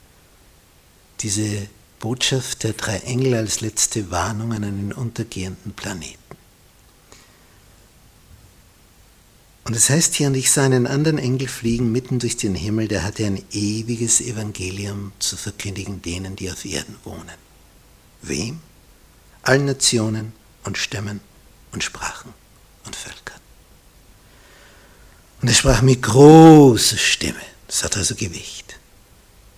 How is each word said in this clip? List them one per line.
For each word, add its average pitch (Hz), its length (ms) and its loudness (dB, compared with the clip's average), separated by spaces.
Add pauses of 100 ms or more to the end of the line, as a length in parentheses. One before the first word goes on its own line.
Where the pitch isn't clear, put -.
(1200)
diese 104 480 -4 (320)
Botschaft 127 640 -4
der 110 100 -4
drei 104 240 -6
Engel 123 360 -2
als 110 260 -4
letzte 107 500 -4
Warnung 107 420 -4
an 104 120 -4
einen 101 280 -6
untergehenden 101 800 -10
Planeten. - 640 -14 (3250)
Und 113 100 -6
es 117 140 2
heißt 156 260 2
hier, 147 120 0
„Und 135 80 0
ich 131 160 0
sah 139 140 2
einen 127 220 2
anderen 147 320 0
Engel 131 300 -4
fliegen 117 420 -2
mitten 127 280 -2
durch 117 180 -4
den 98 180 -4
Himmel, 104 320 -4
der 101 160 -4
hatte 107 220 -6
ein 98 180 -4 (100)
ewiges 110 680 -2
Evangelium 101 1000 -10
zu - 200 -6
verkündigen 98 640 -10
denen, 92 340 -10
die 92 160 -10
auf - 140 -14
Erden - 380 -10
wohnen.“ 87 340 -18 (840)
Wem? 117 400 -8 (840)
„Allen 139 220 2
Nationen 110 680 -2 (280)
und 98 140 -8
Stämmen 101 440 -8 (520)
und - 100 -10
Sprachen - 520 -12 (500)
und - 100 -16
Völkern.“ - 460 -16 (2000)
Und 127 80 0
er 113 60 4
sprach 123 280 4
mit 127 200 4
großer 147 960 10
Stimme, - 460 -2 (240)
das - 160 -6
hat - 140 -4
also 90 180 -4
Gewicht: - 640 -12 (800)